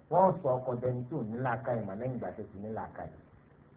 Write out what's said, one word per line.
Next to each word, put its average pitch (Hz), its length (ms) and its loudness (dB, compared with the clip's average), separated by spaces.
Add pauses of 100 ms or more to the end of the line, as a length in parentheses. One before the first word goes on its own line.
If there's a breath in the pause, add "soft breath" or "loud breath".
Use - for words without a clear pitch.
(100)
Wọ́n 180 240 8
sọ - 160 -2
ọkọ 127 240 2
dẹni 123 280 0
tí - 120 -6
ò 113 80 0
ní 107 160 -4
làákàyè 123 460 0
mà 98 100 -6
lẹ́yìn 123 220 -4
ìgbà 98 140 -4
tó 104 120 -8
ti 95 160 -12
ní 104 100 -8
làákàyè. 90 480 -8 (600)